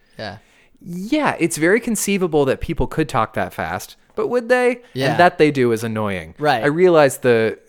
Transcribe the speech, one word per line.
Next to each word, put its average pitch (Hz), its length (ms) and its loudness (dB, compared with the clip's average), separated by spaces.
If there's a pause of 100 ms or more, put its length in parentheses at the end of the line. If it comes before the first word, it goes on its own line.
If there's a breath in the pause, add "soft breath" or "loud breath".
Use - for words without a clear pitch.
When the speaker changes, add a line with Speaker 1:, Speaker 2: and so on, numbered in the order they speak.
(180)
Speaker 1:
Yeah. 107 200 -12 (420 soft breath)
Speaker 2:
Yeah, 196 600 -4
it's 160 180 -2
very 175 220 2
conceivable 185 680 0
that 123 160 -2
people 139 240 -4
could 147 240 -4
talk 113 240 -2
that 95 200 -4
fast, 90 420 -8 (200 soft breath)
but 214 120 -4
would 240 200 -2
they? 247 340 0 (120 loud breath)
Speaker 1:
Yeah. 131 180 -2
Speaker 2:
And 113 80 0
that 180 200 4
they 151 120 6
do 127 200 2
is 110 120 -2
annoying. 101 540 -6
Speaker 1:
Right. 139 260 -2
Speaker 2:
I 143 40 2
realize 156 520 4
the, 113 380 2 (120)